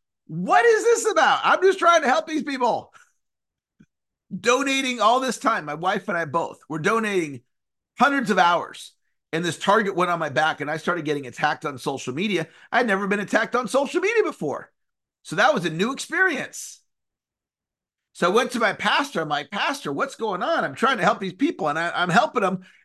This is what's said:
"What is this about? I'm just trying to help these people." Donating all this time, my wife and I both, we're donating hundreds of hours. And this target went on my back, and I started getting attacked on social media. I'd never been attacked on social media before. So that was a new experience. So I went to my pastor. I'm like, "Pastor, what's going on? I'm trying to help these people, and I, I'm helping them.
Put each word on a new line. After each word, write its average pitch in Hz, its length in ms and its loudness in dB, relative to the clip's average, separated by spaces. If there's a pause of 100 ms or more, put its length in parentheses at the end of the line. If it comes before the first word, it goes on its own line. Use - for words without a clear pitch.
(280)
"What 254 380 2
is 440 180 4
this 427 280 2
about? 226 320 4
I'm 262 200 2
just 381 160 4
trying 339 240 4
to 262 40 0
help 320 200 0
these 311 160 -4
people." 240 500 -2 (1500)
Donating 254 600 0
all 226 200 6
this 262 200 -2
time, 214 260 0
my 147 80 -6
wife 185 340 -2
and 175 100 -2
I 170 80 -2
both, 151 340 -4 (100)
we're 156 100 -6
donating 185 640 -2 (580)
hundreds 277 300 2
of 196 100 2
hours. 170 540 0 (380)
And 165 120 -2
this 165 140 -4
target - 380 2
went 180 160 2
on 170 80 -2
my 156 100 -2
back, 151 320 0
and 147 80 -6
I 156 80 -4
started 170 280 -4
getting 143 200 -2
attacked 151 400 -4
on 139 140 -8
social 135 340 -6
media. 170 340 -2 (240)
I'd 240 160 2
never 196 200 0
been 202 120 0
attacked 214 360 -2
on 247 120 -2
social 277 340 0
media 427 220 2
before. - 480 -6 (520)
So 156 140 -10
that 247 180 4
was 175 100 -2
a 165 60 -2
new 190 200 -2
experience. 311 920 -4 (1300)
So 175 120 2
I 185 60 2
went 247 180 2
to 233 80 -4
my 202 140 2
pastor. 254 480 -2
I'm 156 80 -4
like, 147 200 -4
"Pastor, 208 420 -6
what's 180 240 -6
going 202 280 -4
on? 302 200 0
I'm 143 120 -6
trying 254 220 2
to 180 60 -2
help 202 160 2
these 190 140 -6
people, 262 360 -2
and 156 100 -2
I, 170 160 -4
I'm 180 140 0
helping 240 320 2
them. 190 220 -2 (220)